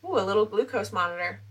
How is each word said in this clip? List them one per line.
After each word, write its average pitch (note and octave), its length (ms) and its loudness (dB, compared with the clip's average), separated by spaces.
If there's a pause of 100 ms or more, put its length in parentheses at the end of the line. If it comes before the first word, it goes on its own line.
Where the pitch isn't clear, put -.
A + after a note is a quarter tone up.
Ooh, B3 160 0
a G3+ 60 2
little G#3 200 4
glucose G#3+ 460 -2
monitor. F3 600 -4